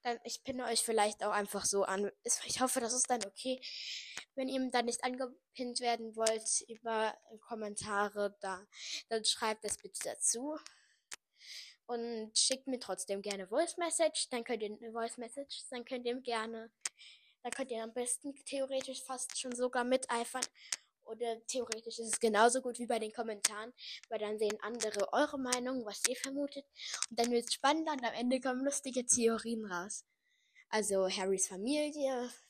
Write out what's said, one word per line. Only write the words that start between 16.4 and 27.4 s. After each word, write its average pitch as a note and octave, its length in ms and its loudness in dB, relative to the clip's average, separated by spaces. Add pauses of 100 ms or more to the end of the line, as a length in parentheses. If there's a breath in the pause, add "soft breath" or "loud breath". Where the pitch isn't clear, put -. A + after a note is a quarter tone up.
dann A#3+ 100 -4
könnt C4 180 -4
ihr A3+ 120 -4
am A3+ 100 -8
besten B3 420 -4 (120)
theoretisch C4+ 560 -4
fast - 360 -8
schon B3 160 -6
sogar B3 300 0
miteifern. B3 600 0 (580 loud breath)
Oder A3+ 420 -4
theoretisch A3+ 540 -4
ist A3+ 160 -2
es - 60 -2
genauso A#3 420 8
gut B3 160 -4
wie A#3+ 80 -4
bei A3+ 120 0
den G#3+ 140 -4
Kommentaren, A3 640 -2 (340 loud breath)
weil A3+ 100 -2
dann G#3 200 -2
sehen G#3 240 2
andere G#3+ 500 0
eure D4 260 4
Meinung, B3 460 0
was G#3 240 -8
ihr B3+ 80 0
vermutet. C#4 480 -4 (460 loud breath)
Und A3+ 100 -4
dann A#3+ 100 4
wird's A#3+ 220 2